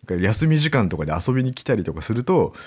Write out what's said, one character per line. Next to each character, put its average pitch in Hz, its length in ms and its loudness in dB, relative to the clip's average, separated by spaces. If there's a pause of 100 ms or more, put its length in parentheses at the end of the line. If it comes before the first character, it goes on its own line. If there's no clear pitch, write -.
な 90 80 -2
ん 87 40 0
か 90 40 0
休 110 240 2
み 156 120 4
時 151 120 0
間 113 180 2
と 80 80 -6
か 78 80 -4
で 76 80 -2
遊 90 200 0
び 127 100 2
に 127 100 -2
来 - 100 -16
た 127 120 0
り 98 80 0
と 80 100 -6
か 80 80 -10
す 110 120 -4
る 120 100 -4
と、 170 300 2 (140)